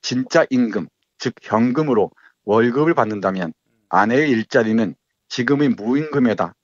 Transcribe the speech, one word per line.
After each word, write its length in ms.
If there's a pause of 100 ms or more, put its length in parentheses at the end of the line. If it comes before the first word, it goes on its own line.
진짜 480
임금, 380 (300)
즉 240
현금으로 680 (340)
월급을 500
받는다면 580 (380)
아내의 400
일자리는 640 (340)
지금의 420
무임금에다 920